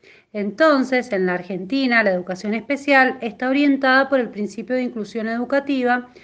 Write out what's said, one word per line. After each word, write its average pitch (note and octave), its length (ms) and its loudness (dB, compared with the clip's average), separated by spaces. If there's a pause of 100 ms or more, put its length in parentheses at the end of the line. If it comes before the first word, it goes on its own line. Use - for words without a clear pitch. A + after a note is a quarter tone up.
(320)
Entonces, B3+ 800 0
en F#3+ 140 0
la F3+ 80 0
Argentina, G#3+ 680 -2
la G3 80 2
educación F#3 420 -4
especial C4 640 2
está A#3+ 300 -6
orientada C4+ 600 4
por C4+ 100 2
el A3+ 100 -2
principio G#3 460 -6
de B3+ 80 -2
inclusión A3 440 -6
educativa, B3 840 -2 (140)